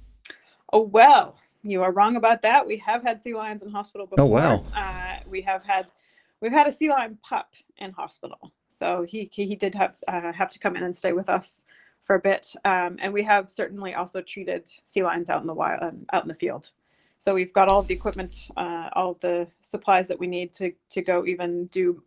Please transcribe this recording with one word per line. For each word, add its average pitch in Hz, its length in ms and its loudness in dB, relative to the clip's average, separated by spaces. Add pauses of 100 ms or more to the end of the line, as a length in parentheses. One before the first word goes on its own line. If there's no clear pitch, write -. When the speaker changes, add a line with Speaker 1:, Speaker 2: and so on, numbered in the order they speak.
(720)
Speaker 1:
Oh, 214 80 6
well, 226 560 8 (260)
you 190 200 -2
are 185 100 2
wrong 208 240 2
about 226 260 2
that. 240 240 4
We 208 120 -4
have 233 240 -4
had 240 180 -4
sea 240 120 -10
lions 214 300 -10
in 208 80 -16
hospital 202 380 -12 (100)
Speaker 2:
Oh, 143 80 6
wow. 123 320 4
Speaker 1:
before. - 180 -12
Uh, 180 440 -8 (100)
we 190 120 -8
have 190 200 -4
had, 190 300 -4 (480)
we've 226 120 -4
had 294 140 6
a 285 60 0
sea 311 180 -2
lion 233 320 -2
pup - 320 -8 (220)
in 190 160 -14
hospital. - 600 -14 (180)
So 175 340 -4
he, 214 280 -10
he, 202 140 -4
he 202 80 -6
did 202 220 -4
have, - 180 0 (140)
uh, 175 240 -6
have 180 180 -4
to - 80 -20
come 185 180 -2
in 180 60 -6
and 180 120 -4
stay 180 180 -2
with 185 160 -4
us - 340 -4 (400)
for 196 140 4
a 185 40 -2
bit. - 320 0 (120)
Um, 180 360 0
and 196 120 -4
we 208 100 0
have 202 300 2
certainly 196 420 -8
also 180 260 -8
treated 180 480 -8 (160)
sea 190 200 -2
lions 170 260 -2
out 151 120 -2
in 165 40 -8
the 165 80 -8
wild, 160 260 -2
um, 175 320 -10
out 180 120 0
in 160 40 -12
the 160 60 -10
field. - 360 -8 (480)
So 196 140 0
we've 185 220 -2
got 196 160 6
all 196 100 6
of 190 60 0
the 185 80 -4
equipment, 185 420 -8 (220)
uh, 170 340 -6
all 185 200 -2
of - 80 -16
the 175 260 -2 (160)
supplies 190 460 0
that 180 100 -6
we 180 80 -6
need 180 280 -6
to, 180 180 -6 (180)
to 190 100 -6
go 175 240 0
even 175 440 -4
do 175 380 -2